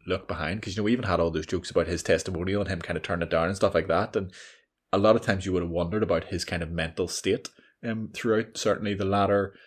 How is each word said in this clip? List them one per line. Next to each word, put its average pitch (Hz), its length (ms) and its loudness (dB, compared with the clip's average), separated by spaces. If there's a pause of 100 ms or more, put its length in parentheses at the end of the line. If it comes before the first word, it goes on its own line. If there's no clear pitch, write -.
look 92 200 -4
behind, 87 360 -4
'cause, 92 120 -8
you 107 60 -4
know, 104 40 0
we 110 80 4
even 123 120 0
had 90 160 2
all 85 100 4
those 80 160 -2
jokes - 240 -4
about 85 160 2
his 85 160 -2
testimonial 92 600 0
and 95 80 -4
him 90 100 -2
kind 85 160 -4
of 82 60 -6
turning 85 240 -2
it 82 40 -4
down 82 180 2
and 98 80 -2
stuff 98 180 2
like 87 140 2
that. 90 280 2
And 98 160 -4 (580)
a 95 60 2
lot 107 200 6
of 117 60 0
times 95 220 0
you 95 80 -2
would 87 100 2
have 85 80 -4
wondered 85 320 0
about 85 220 0
his - 220 -6
kind 85 160 -4
of 80 80 -6
mental 82 380 -2
state, - 420 -2 (360)
um, 110 280 -4
throughout 110 420 0
certainly 104 380 0
the 98 100 -2
latter 98 500 2 (120)